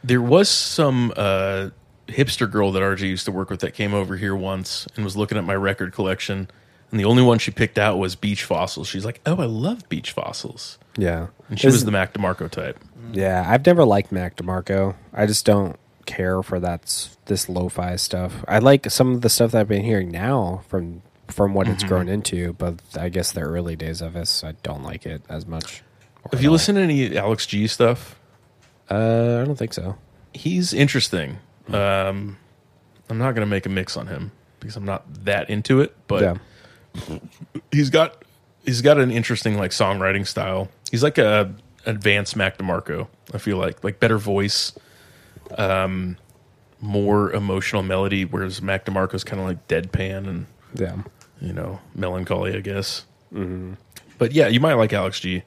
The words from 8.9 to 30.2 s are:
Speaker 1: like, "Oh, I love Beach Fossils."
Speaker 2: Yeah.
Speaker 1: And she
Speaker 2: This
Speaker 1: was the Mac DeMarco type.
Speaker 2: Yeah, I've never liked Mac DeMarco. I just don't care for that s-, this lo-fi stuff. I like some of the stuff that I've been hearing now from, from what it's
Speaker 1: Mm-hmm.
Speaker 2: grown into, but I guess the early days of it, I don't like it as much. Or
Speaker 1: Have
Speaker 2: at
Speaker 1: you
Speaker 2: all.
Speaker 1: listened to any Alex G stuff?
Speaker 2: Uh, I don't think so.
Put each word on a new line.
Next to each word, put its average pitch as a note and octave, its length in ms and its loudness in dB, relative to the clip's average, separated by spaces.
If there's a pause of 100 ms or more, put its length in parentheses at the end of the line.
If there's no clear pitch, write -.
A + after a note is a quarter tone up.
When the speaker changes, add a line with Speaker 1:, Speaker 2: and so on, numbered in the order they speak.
Speaker 1:
like, A#2+ 220 -8
"Oh, E3 100 2
I F3 100 -2
love C#3 440 -4
Beach - 220 -6
Fossils." - 680 -10 (180)
Speaker 2:
Yeah. E2+ 300 0 (240)
Speaker 1:
And A2 100 -6
she C3+ 60 6
Speaker 2:
This C3 80 10
Speaker 1:
was B2+ 100 2
the G#2+ 60 0
Mac F#2+ 240 0
DeMarco F#2 360 -4
type. - 280 -8 (340)
Speaker 2:
Yeah, F#2+ 340 0
I've C3 200 4
never F3 180 8
liked G2+ 260 4
Mac F2+ 260 -4
DeMarco. F#2 580 -2 (180)
I G#2 140 2
just G#2 180 0
don't G2+ 320 4 (300)
care F#2 360 -2
for F#2 180 -4
that F2 240 -4
s-, - 320 -8 (100)
this G2 240 -2
lo-fi F2+ 460 -4
stuff. - 520 -4
I G#2 120 4
like C3+ 300 6
some B2+ 220 4
of B2 80 0
the A#2+ 80 2
stuff A2+ 240 4
that A2+ 80 4
I've G#2 80 2
been G#2 160 0
hearing G2 260 0
now F#2 580 -2
from, E2+ 340 -6 (260)
from G2+ 240 2
what G2 160 2
it's F#2 160 -2
Speaker 1:
Mm-hmm. F#2+ 40 -4
Speaker 2:
grown F2+ 200 2
into, F2 460 -4
but E2+ 220 -4 (220)
I F2 120 -4
guess F2 220 -4
the E2 100 -6
early E2+ 340 -4
days D#2+ 240 -8
of E2+ 160 -10
it, - 280 -4
I D#3+ 80 -10 (100)
don't C#2+ 200 -8
like - 220 -12
it D#2 240 -10
as D#2 180 -10
much. E2 360 -10 (420)
Or - 60 -12
Speaker 1:
Have B2+ 100 -2
Speaker 2:
at - 20 2
Speaker 1:
you C#3+ 60 6
Speaker 2:
all. D#3+ 60 8
Speaker 1:
listened G3+ 220 4
to G3 60 4
any C#3 340 2
Alex G#2 300 0
G G#2 200 0
stuff? A#2+ 520 0 (720)
Speaker 2:
Uh, A2+ 520 2
I - 20 0
don't C#3+ 120 -2
think A2+ 180 -8
so. F2+ 220 -6 (360)